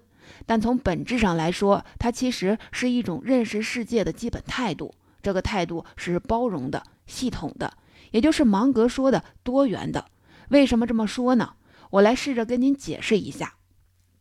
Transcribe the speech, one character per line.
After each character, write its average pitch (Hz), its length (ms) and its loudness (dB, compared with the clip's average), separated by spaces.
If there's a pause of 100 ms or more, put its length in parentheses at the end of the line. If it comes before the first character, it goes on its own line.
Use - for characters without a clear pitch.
(460)
但 226 160 0
从 240 160 2
本 165 260 -2
质 247 140 -4
上 196 180 2
来 160 160 0
说， 202 320 2 (140)
它 233 140 -2
其 254 180 -4
实 208 280 -2 (140)
是 247 180 -2
一 247 120 0
种 175 240 -6
认 254 180 2
识 208 180 -4
世 226 220 -6
界 208 200 0
的 165 100 -4
基 233 160 -8
本 - 160 -8
态 220 280 -4
度。 - 200 -12 (300)
这 202 100 0
个 185 80 -2
态 190 240 -2
度 160 180 -6 (120)
是 175 240 -2
包 233 280 -2
容 147 220 -6
的、 - 140 -6 (240)
系 247 240 -6
统 - 260 -8
的， - 160 -6 (380)
也 226 100 2
就 302 100 6
是 311 120 2
芒 220 280 4
格 233 160 4
说 262 220 0
的 196 140 2 (200)
多 269 220 2
元 165 260 -4
的。 147 140 -6 (440)
为 277 140 8
什 240 140 4
么 233 80 2
这 240 80 -2
么 220 140 0
说 247 260 0
呢？ 214 220 0 (340)
我 196 140 4
来 220 100 6
试 254 220 -4
着 226 100 -2
跟 240 160 -2
您 269 140 2
解 - 260 -8
释 220 160 2
一 151 140 -6
下。 - 240 -10 (640)